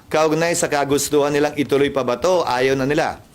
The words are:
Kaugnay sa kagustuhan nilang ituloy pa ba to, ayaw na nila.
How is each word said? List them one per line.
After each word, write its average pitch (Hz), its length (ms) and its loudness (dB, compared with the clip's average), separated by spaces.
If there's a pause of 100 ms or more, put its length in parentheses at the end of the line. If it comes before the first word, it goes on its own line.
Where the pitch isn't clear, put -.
Kaugnay 160 480 0
sa 170 80 0
kagustuhan 143 640 0
nilang 147 240 0
ituloy 139 400 0
pa 139 80 -2
ba 120 160 -2
to, 175 240 0
ayaw 127 320 0
na 135 160 -2
nila. 147 320 -2 (140)